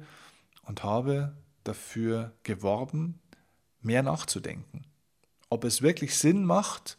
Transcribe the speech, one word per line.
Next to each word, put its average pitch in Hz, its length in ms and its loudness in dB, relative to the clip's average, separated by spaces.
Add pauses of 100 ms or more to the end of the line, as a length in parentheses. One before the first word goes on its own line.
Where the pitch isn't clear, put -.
(640)
und 104 220 -10
habe 139 500 0 (300)
dafür 113 680 -4 (100)
geworben, 120 760 -2 (600)
mehr 120 220 2
nachzudenken. - 840 -4 (640)
Ob 117 160 -2
es 120 180 0
wirklich 151 340 2
Sinn 185 280 6
macht, - 540 0